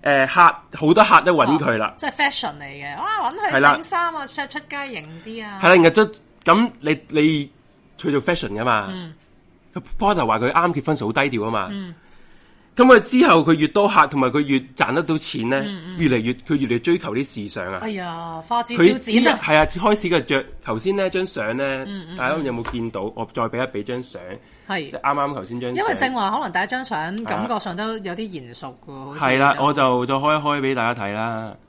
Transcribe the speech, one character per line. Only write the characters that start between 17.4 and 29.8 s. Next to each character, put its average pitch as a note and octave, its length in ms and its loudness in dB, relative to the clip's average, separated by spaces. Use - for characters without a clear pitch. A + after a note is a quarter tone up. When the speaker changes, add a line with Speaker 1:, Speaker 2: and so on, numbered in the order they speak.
Speaker 1:
尚 F#2+ 240 -8
啊。 F#2 120 -8
Speaker 2:
哎 A3+ 80 -6
呀， E3 560 -10
花 A#3 160 0
枝 A#3+ 120 -6
招 F3 80 4
展 G#3 100 8
啊。 C4 40 -2
Speaker 1:
佢 - 20 -8
只 A3+ 120 -6
係 A3+ 340 2
啊， D#3 100 6
開 G#3 80 -2
始 F3 80 -4
佢 E3 160 2
着， C3+ 200 0
頭 A2+ 140 -4
先 F#3+ 160 -2
呢 G3 160 -2
張 F#3 120 -2
相 A#2 320 -6
呢， C3+ 80 -4
Speaker 2:
嗯， - 20 -
嗯， F3+ 220 -12
嗯。 - 80 -14
Speaker 1:
大 B2+ 120 -2
家 D3+ 80 0
有 C#3 140 -4
冇 A#2 200 -6
見 A#2 180 -6
到？ G2+ 120 -8
我 A#2 160 -8
再 A#2+ 120 -4
畀 A#2 140 -4
一 B2+ 100 -4
畀 G#2 160 -8
張 B2 180 -6
相。 - 180 -14
Speaker 2:
係。 E3+ 220 -6
Speaker 1:
即 - 80 -12
係 - 40 -10
啱 C#3 120 0
啱 C#3+ 220 -2
頭 - 80 -8
先 A#2+ 160 -10
張 B2 160 -6
相。 G4+ 100 -2
Speaker 2:
因 A4 60 -2
為 - 80 -2
正 C4 160 -2
話 G3 160 -2
可 A#3+ 80 -2
能 A#3+ 120 -6
第 F3+ 120 -2
一 G#3 40 -6
張 B3+ 180 -6
相 F3+ 320 -6
Speaker 1:
係 A3+ 40 -8
啊。 A3 80 -10
Speaker 2:
感 G#3+ 180 -4
覺 A3+ 120 -2
上 F3+ 160 -8
都 A3 240 -6
有 F#3+ 160 -8
啲 - 20 -12
嚴 D#3+ 380 -12
肅 C3 200 -14
㗎 D3 40 -18
喎， C3+ 140 -14
好 C#3 80 -14
似 D#3 60 -12
Speaker 1:
係 C3 180 4
啦， C#3 180 6
Speaker 2:
有 C3 100 0
Speaker 1:
我 D3+ 80 4
就， B2+ 340 2